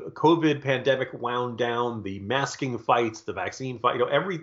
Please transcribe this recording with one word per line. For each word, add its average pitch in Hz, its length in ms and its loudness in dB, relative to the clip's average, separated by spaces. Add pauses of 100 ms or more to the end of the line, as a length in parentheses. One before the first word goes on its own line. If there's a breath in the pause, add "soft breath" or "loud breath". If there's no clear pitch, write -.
(140)
covid 156 500 4
pandemic 131 500 2
wound 120 460 -4
down, 120 420 0
the 98 200 -8
masking 127 580 -2
fights, 120 420 2
the 101 120 -8
vaccine 117 440 -6
fight, 123 160 2
you 123 60 -2
know, 127 80 4
every, 160 360 0